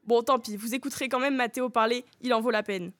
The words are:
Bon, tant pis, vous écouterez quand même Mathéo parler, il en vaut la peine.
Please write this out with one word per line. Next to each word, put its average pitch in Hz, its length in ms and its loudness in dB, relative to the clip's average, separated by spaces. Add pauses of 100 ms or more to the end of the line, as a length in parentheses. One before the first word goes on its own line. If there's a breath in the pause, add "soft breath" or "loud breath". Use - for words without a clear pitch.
Bon, 233 180 4
tant 254 160 4
pis, 214 180 -8
vous 226 160 -6
écouterez 269 340 -4
quand 254 120 0
même 269 160 2
Mathéo 254 340 -2
parler, 240 340 2 (180)
il 240 120 2
en 226 80 2
vaut 240 80 0
la 214 140 0
peine. 185 360 -6